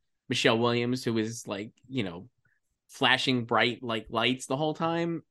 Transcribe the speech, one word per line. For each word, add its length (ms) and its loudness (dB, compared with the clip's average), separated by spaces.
Michelle 300 4
Williams, 440 0
who 160 0
is, 300 -4
like, 240 -8
you 160 -4
know, 240 -10
flashing 560 2
bright, 380 2
like, 260 -4
lights 380 0
the 100 -2
whole 180 -2
time, 560 -2